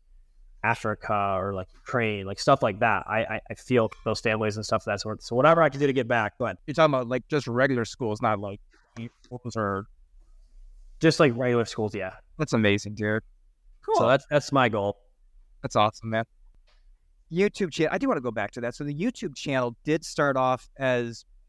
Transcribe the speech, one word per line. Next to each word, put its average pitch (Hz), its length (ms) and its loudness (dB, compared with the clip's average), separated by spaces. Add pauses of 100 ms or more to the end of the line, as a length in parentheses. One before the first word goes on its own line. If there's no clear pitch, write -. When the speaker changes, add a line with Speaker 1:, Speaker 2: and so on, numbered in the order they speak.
(640)
Speaker 1:
Africa 104 760 -2
or, 98 160 -4
like, 92 200 -8
Ukraine, 107 520 -4
like, 98 140 -10
stuff 139 200 4
like 110 200 -2
that. 107 260 2
I, 110 300 -2
I, - 40 -10 (100)
I 110 40 -8
feel 113 340 2 (160)
those 110 160 -2
families 110 360 -2
and 110 100 -8
stuff 110 160 -2
of - 40 -12
that 101 140 -2
sort. 107 220 -8
So - 140 -6
whatever 160 260 6
I 151 60 6
can 139 100 -4
do 147 80 2
to 139 60 2
get 127 160 0
back, 113 320 0
but 104 260 -4
Speaker 2:
You're 143 80 -8
talking 156 180 4
about, 127 140 0
like, 123 220 -4
just 147 180 -2
regular 123 380 2
schools, 107 360 -4
not, 107 200 0
like, 101 200 -10 (600)
schools 123 320 -12
or 101 320 -2 (1120)
Speaker 1:
Just, 156 220 4
like, 147 160 6
regular 120 300 2
schools, 107 280 -4
yeah. 92 200 -8 (220)
Speaker 2:
That's 151 160 -4
amazing, 104 420 2
dude. 107 280 -2 (640)
Speaker 1:
So 440 160 2
Speaker 2:
Cool. - 80 4
Speaker 1:
that's, 135 200 2
that's 147 220 0
my 131 180 4
goal. 101 280 0 (640)
Speaker 2:
That's - 140 -6
awesome, 110 340 0
man. 113 140 -2 (1080)
YouTube 190 400 0
channel, 156 200 0
I 196 60 -2
do 269 100 0
wanna 185 120 0
go 123 100 -4
back 107 220 -4
to 123 100 -12
that. 120 120 -6
So 147 100 -10
the 147 100 -6
YouTube 185 400 -6
channel 127 500 -2
did 160 200 0
start 143 320 0
off 127 320 0 (100)
as 123 460 -2 (240)